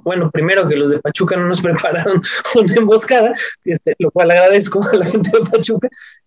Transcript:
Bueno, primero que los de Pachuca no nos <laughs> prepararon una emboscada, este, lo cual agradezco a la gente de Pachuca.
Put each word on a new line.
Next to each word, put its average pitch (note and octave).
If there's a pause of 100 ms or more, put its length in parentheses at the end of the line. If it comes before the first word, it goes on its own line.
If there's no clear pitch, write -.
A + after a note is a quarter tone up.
Bueno, F3
primero F3
que D3
los C#3+
de D3
Pachuca F3+
no F3+
nos F3+
<laughs> F3
prepararon E3+ (340)
una G3+
emboscada, A3+ (320)
este, E3
lo E3
cual E3+
agradezco G3
a -
la F3+
gente F#3+
de A3
Pachuca. A3+ (380)